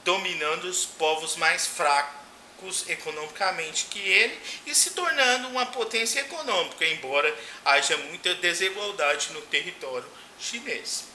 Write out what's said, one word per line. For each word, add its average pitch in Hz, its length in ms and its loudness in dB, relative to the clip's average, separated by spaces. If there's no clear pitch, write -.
dominando 170 600 0
os 180 200 -2
povos 156 520 0
mais 165 300 4
fracos - 1200 -2
economicamente 160 960 -2
que - 160 -8
ele 196 400 4
e 294 80 -6
se - 160 6
tornando 262 580 2
uma 254 180 0
potência 233 540 0
econômica, 254 680 -2
embora 151 460 2
haja 143 320 4
muita 165 380 -2
desigualdade 175 1000 0
no 156 100 -8
território 143 680 -4
chinês. - 640 -6